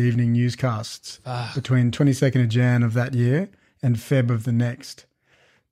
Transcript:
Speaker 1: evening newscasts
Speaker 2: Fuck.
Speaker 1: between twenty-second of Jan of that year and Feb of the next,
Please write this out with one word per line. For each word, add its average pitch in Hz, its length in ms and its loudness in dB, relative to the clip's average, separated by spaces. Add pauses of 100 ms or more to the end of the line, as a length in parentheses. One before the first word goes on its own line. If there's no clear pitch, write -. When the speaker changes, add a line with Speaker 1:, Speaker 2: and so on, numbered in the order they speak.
Speaker 1:
evening 117 280 2
newscasts 120 920 -4
Speaker 2:
Fuck. 120 300 -8
Speaker 1:
between 123 360 2
twenty-second 131 520 2
of 120 80 2
Jan 123 320 2
of 113 100 0
that 123 220 -2
year 127 340 0 (340)
and 123 140 2
Feb 123 340 0
of 113 140 -2
the 123 80 -2
next, 120 540 -4 (640)